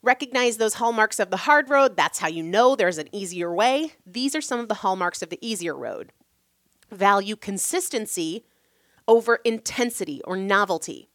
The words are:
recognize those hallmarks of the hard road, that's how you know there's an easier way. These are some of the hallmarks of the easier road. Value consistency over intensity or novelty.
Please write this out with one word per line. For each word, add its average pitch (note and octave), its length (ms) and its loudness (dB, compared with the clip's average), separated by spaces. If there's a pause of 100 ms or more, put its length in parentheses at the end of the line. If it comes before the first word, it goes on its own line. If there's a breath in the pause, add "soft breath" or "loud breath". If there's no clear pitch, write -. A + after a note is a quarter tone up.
recognize B3 560 0
those A3 180 2
hallmarks A3+ 440 0
of F#3+ 100 0
the F#3+ 80 -2
hard D4 320 4
road, C4+ 260 4
that's D#3+ 240 0
how F3 80 -2
you E3 160 -4
know A3+ 320 4
there's F3+ 220 0
an D#3 160 -8
easier F3 400 -6
way. C4 400 0 (120)
These B3 300 -4
are D#4 60 -2
some B3 180 -6
of A#3 80 -8
the G#3+ 80 -2
hallmarks F#3+ 460 -2
of E3+ 80 -10
the F3 120 -12
easier F3 340 -6
road. A#2 360 -10 (800)
Value G3+ 440 2
consistency G#3 1080 -4 (640)
over A3+ 280 6 (100)
intensity A3+ 800 -4
or F#3 100 -4
novelty. F#3+ 800 -2